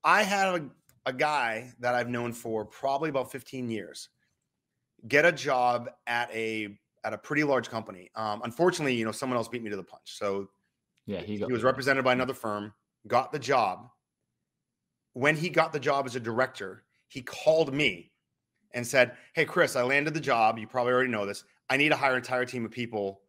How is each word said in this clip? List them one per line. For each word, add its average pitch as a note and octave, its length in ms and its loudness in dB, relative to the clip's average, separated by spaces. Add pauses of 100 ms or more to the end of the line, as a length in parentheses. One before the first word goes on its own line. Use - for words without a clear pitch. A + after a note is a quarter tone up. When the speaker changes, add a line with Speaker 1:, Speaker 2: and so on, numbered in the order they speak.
Speaker 1:
I F#3 200 6
had G3 320 2
a, D3 140 -6 (360)
a C3 80 -2
guy B2+ 640 0
that B2 140 0
I've A#2+ 160 0
known A#2+ 240 -4
for A2 320 -4
probably C#3 440 -2
about C3 220 -4
fifteen B2+ 380 -10
years F#2 400 -8 (960)
get C#3+ 180 4
a F3 60 8
job B2 580 0 (180)
at A#2+ 240 -2
a, A2 460 -4 (260)
at A2 80 -4
a G#2+ 60 -8
pretty D3+ 260 -2
large C3 260 0
company. G2 460 -10
Um, A2 300 -4
unfortunately, D#3 500 2
you A2+ 80 0
know, A2 80 -2
someone B2+ 240 -4
else A2+ 140 -2
beat A#2+ 120 -8
me A2 80 -8
to G2+ 60 -6
the F#2 80 -10
punch. - 340 -20
So G2 320 -4 (560)
Speaker 2:
Yeah, G2 140 -8
he G#2 140 -8
Speaker 1:
he G2+ 60 -6
Speaker 2:
got A#2 120 -4
Speaker 1:
was A#2 80 0
Speaker 2:
the A2 40 -2
job. - 20 -2
Speaker 1:
represented C3 400 2
by B2+ 80 4
another B2+ 200 0
firm, G#2 400 -6 (340)
got A#2+ 260 0
the D3+ 60 -4
job. A2+ 500 0 (1200)
When C#3+ 240 2
he E3 140 -2
got D#3 240 2
the D3 60 -2
job C#3 260 0
as A#2+ 100 -10
a B2+ 60 -4
director, A2+ 640 -4 (220)
he C3 140 -14
called D3+ 520 2
me A2+ 380 0 (640)
and A#2+ 120 -4
said, A#2+ 300 4 (180)
"Hey, D#3+ 120 2
Chris, D#3+ 300 2
I B2 80 2
landed C#3+ 300 2
the D#3 80 -4
job. A2+ 360 4
You G#2+ 100 -8
probably B2 260 0
already B2+ 180 4
know G#2 140 0
this. G2+ 180 -8 (260)
I C3 80 2
need D3 120 4
to D3 60 6
hire C3 160 2
an B2+ 60 2
entire B2+ 280 -2
team B2 200 -6
of A2 60 -8
people. G#2+ 580 -4